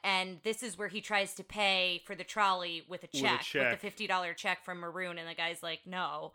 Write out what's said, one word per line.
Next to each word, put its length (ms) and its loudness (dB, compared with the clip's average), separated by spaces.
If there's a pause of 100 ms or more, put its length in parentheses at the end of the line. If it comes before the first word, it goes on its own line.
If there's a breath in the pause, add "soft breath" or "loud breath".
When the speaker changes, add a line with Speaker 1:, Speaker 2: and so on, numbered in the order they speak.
Speaker 1:
and 380 0
this 220 -2
is 120 -6
where 120 -6
he 140 -6
tries 340 0
to 80 -10
pay 600 2
for 120 -10
the 80 -8
trolley 680 2
with 140 -8
a 100 -14
Speaker 2:
With 20 0
a 60 0
Speaker 1:
check, 180 4 (200)
with 100 6
Speaker 2:
check. 0 -
Speaker 1:
the 80 2
fifty 300 -6
dollar 260 2
check 320 -2
from 140 -8
Maroon, 400 -6
and 100 -8
the 60 -8
guy's 260 -2
like, 240 -4
"No." 500 -4